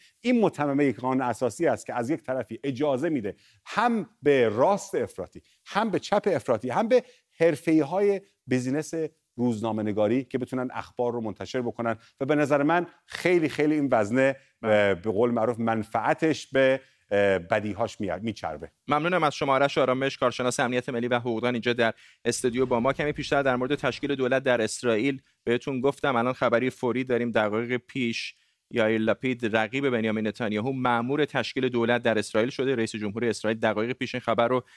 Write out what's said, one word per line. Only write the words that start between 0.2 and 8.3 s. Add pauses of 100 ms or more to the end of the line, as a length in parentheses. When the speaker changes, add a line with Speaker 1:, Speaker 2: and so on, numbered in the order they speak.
Speaker 1:
این
متممهٔ
یک
قانون
اساسی
است
که
از
یک
طرفی
اجازه
می‌ده (300)
هم (120)
به
راست
افراطی، (240)
هم
به
چپ
افراطی،
هم
به (360)
حرفه‌ای‌های (260)